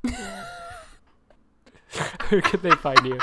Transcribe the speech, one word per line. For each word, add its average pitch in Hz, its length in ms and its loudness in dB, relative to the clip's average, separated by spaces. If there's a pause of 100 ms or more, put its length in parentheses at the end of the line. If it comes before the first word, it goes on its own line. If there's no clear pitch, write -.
<laughs> 240 80 -2 (2250)
where 202 120 6
can 175 200 2
they 175 100 2
find 156 340 2
you? 127 180 -2